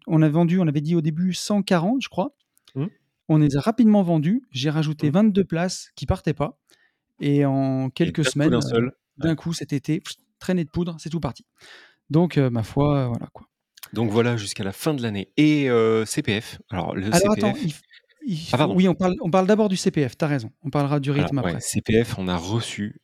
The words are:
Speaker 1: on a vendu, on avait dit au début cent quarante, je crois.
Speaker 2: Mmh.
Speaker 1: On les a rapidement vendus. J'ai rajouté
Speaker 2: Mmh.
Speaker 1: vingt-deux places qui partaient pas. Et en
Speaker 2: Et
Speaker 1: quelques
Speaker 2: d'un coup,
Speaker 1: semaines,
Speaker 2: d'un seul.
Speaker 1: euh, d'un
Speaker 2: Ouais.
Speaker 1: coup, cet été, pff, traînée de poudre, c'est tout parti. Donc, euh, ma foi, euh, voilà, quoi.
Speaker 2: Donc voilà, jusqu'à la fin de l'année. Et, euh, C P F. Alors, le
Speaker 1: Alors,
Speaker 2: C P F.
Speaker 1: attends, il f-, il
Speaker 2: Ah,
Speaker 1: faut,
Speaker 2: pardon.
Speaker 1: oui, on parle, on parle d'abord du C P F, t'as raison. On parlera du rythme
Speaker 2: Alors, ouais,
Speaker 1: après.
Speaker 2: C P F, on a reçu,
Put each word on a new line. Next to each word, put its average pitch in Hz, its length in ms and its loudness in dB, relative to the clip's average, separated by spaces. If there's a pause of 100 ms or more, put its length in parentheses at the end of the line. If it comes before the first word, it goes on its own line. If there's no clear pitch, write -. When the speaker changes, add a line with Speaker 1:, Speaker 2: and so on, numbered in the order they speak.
Speaker 1:
on 160 160 4
a 156 60 6
vendu, 170 320 2
on 170 80 2
avait 147 120 0
dit 156 140 -2
au 170 60 2
début 165 340 0
cent 208 280 -2
quarante, 196 400 0
je - 60 -8
crois. 208 280 -4 (400)
Speaker 2:
Mmh. 139 100 -2 (420)
Speaker 1:
On 156 100 4
les 147 180 4
a 139 40 0
rapidement 214 440 4
vendus. 170 480 0
J'ai 127 180 -2
rajouté 151 380 -2
Speaker 2:
Mmh. 139 60 0
Speaker 1:
vingt-deux 202 300 4
places 175 520 -6
qui - 100 -10
partaient 180 280 -2
pas. - 220 -6 (640)
Et 143 260 2
en 135 440 0
Speaker 2:
Et - 20 -6
Speaker 1:
quelques 170 280 -2
Speaker 2:
d'un 156 40 0
coup, 139 80 0
Speaker 1:
semaines, 143 200 0
Speaker 2:
d'un 120 100 2
seul. 120 240 0
Speaker 1:
euh, 131 60 -4 (280)
d'un 156 120 0
Speaker 2:
Ouais. 160 60 0
Speaker 1:
coup, 170 160 -6
cet - 200 -8
été, 151 280 -2
pff, - 140 -14 (240)
traînée 180 260 -2
de - 60 -10
poudre, 175 300 -4
c'est 160 100 -12
tout 165 80 -4
parti. 139 260 -6 (680)
Donc, 165 280 2
euh, 135 100 4
ma 117 140 -2
foi, 143 340 0
euh, 131 120 0
voilà, 117 240 -6
quoi. - 160 -20 (440)
Speaker 2:
Donc 110 180 0
voilà, 117 260 2
jusqu'à 101 280 -8
la 98 80 -4
fin 160 220 -4
de 127 80 -6
l'année. 104 340 -6
Et, 151 340 4
euh, 113 340 4
C - 160 -4
P 110 200 -2
F. - 200 -14 (100)
Alors, 87 260 -4
le 95 100 -4
Speaker 1:
Alors, 151 120 2
Speaker 2:
C 185 40 4
P 202 60 4
F. 208 100 0
Speaker 1:
attends, 208 240 0
il 160 100 -4
f-, - 80 -20 (460)
il 180 120 -4 (100)
Speaker 2:
Ah, - 20 -12
Speaker 1:
faut, - 60 2
Speaker 2:
pardon. 170 180 2
Speaker 1:
oui, 185 140 4
on 160 80 0
parle, 185 240 0
on 196 100 -4
parle 190 160 2
d'abord 214 220 2
du 190 80 -2
C 185 160 -2
P 143 160 0
F, - 100 -12
t'as 165 80 -2
raison. 131 240 -2 (120)
On 143 80 -8
parlera 147 280 0
du 139 140 -2
rythme 143 260 0
Speaker 2:
Alors, 120 60 -2
ouais, 90 80 0
Speaker 1:
après. 71 80 -6
Speaker 2:
C - 220 -4
P 113 200 2
F, - 160 -6
on 92 80 -6
a 90 100 0
reçu, 104 680 -6